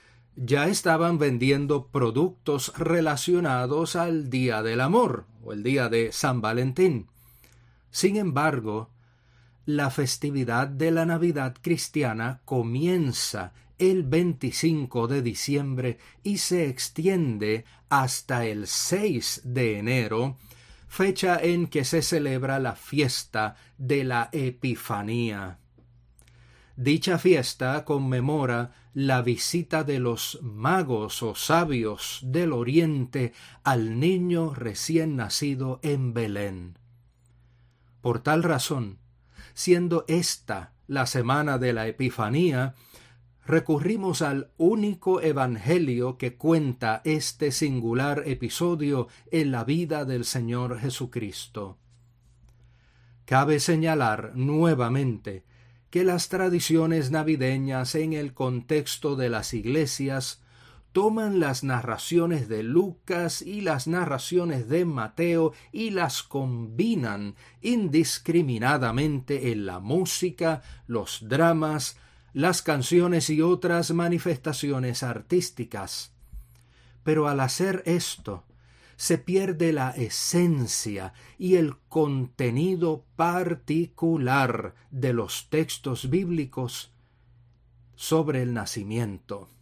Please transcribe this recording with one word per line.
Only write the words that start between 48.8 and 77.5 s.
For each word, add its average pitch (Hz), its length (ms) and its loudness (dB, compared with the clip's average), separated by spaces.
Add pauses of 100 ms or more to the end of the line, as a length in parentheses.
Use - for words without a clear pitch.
en 156 180 2
la 117 140 -2
vida 151 400 0
del 127 200 -2
Señor 120 540 -4
Jesucristo. 107 960 -8 (1500)
Cabe 143 340 4
señalar 139 800 0
nuevamente 131 1080 0 (460)
que 180 140 2
las 175 240 2
tradiciones 165 800 2
navideñas 135 880 0
en 160 160 0
el 147 200 -4
contexto 139 840 -2
de 127 120 0
las 117 260 -2
iglesias 135 840 -2 (520)
toman 214 480 2
las 139 240 0
narraciones 131 840 0
de 110 140 -2
Lucas 170 800 0
y 208 200 -8
las 151 260 -2
narraciones 165 800 0
de 170 160 2
Mateo 160 680 0 (200)
y 220 180 -4
las 175 320 -2
combinan 117 1120 -2 (260)
indiscriminadamente 143 1900 0
en 104 160 -4
la 90 140 -8
música, 165 840 -2 (240)
los 110 420 -6
dramas, 156 680 2 (360)
las 175 300 0
canciones 165 680 2
y 156 120 4
otras 170 500 2
manifestaciones 147 1080 -2
artísticas. 117 1120 -4 (880)
Pero 156 260 2
al 139 120 0
hacer 180 460 0